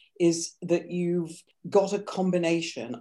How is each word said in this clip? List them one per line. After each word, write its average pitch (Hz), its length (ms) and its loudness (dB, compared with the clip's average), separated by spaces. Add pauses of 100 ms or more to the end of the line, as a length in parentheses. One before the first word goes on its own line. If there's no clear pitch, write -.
(200)
is 170 440 2
that 170 260 0
you've 175 540 -2 (260)
got 190 240 4
a 202 60 0
combination 170 1000 -2